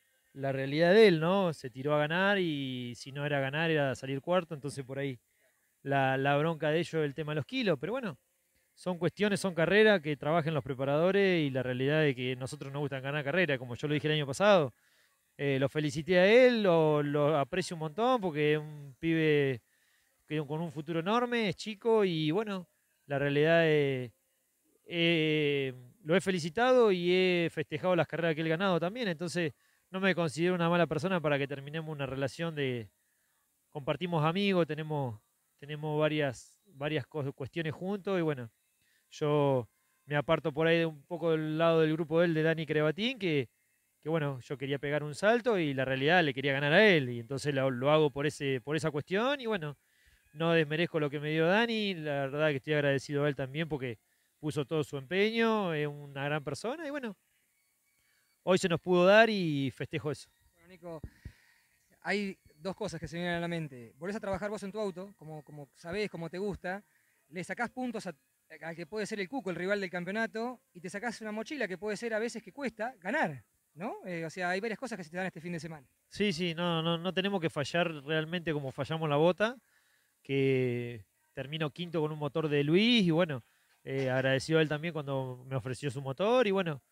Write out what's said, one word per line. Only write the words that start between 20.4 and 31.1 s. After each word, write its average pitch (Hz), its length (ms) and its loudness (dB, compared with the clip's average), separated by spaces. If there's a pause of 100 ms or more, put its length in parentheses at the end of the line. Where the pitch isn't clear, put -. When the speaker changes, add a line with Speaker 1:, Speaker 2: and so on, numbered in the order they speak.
Speaker 1:
con 151 140 -6
un 170 100 -6
futuro 160 300 -4
enorme, 233 480 0
es - 80 -4
chico 220 480 2
y 156 260 0
bueno, 196 340 -4 (400)
la 143 140 -2
realidad 151 480 4
es, 139 460 2 (720)
eh, 156 880 2 (320)
lo 160 100 2
he 190 60 4
felicitado 220 680 4
y 175 220 2
he 180 400 4
festejado 170 460 0
las 156 100 2
carreras 165 260 -2
que 147 60 -4
él 165 80 -2
ha 160 40 0
ganado 175 280 2
también, 208 300 -2
entonces 165 420 -2 (380)
no 185 100 -8
me 190 160 4
considero 170 400 0
una 170 140 2
mala 170 180 4
persona 165 320 -2